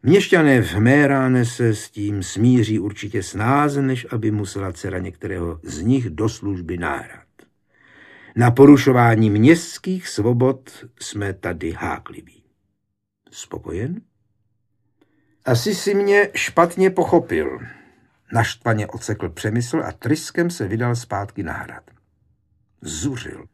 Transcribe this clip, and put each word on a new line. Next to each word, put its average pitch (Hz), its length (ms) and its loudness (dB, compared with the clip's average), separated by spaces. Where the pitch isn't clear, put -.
Měšťané 156 580 4
v 85 180 -2
Méráne 131 640 4
se 117 300 0
s - 140 -16
tím 101 340 -6
smíří 107 560 2
určitě 101 440 -8
snáze, 139 580 -2
než 131 300 -4
aby 110 200 -2
musela 98 400 -6
dcera 92 280 -8
některého 87 640 -8
z - 180 -12
nich 120 280 0
do 110 200 -4
služby 90 480 -8
na 78 200 -6
hrad. - 280 -16
Na 120 160 4
porušování 123 760 8
městských 170 760 2
svobod 123 800 -2
jsme 101 340 -8
tady 85 380 -8
hákliví. - 720 -12
Spokojen?“ 135 720 -10
„Asi 135 300 0
si 202 180 -2
mě 202 420 2
špatně 175 540 2
pochopil,“ 82 680 0
naštvaně 110 540 -2
ocekl 101 420 -8
Přemysl 120 560 -4
a 80 60 -8
tryskem 156 580 -4
se 117 180 -6
vydal 117 280 -2
zpátky 101 480 -8
na 78 100 -8
hrad. - 300 -14
Zuřil. 80 720 -8